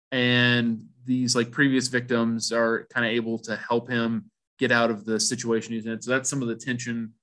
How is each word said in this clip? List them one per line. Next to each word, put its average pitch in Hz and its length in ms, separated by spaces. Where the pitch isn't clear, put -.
and 123 760
these, 127 320
like, 117 140
previous 131 380
victims 117 640
are 113 440
kinda 120 140
able 113 320
to 110 160
help 120 340
him 117 400
get 123 140
out 117 180
of 107 140
the 110 160
situation 117 540
he's 113 120
in. 113 140
So 113 120
that's 131 180
some 139 100
of 120 80
the 113 80
tension 117 560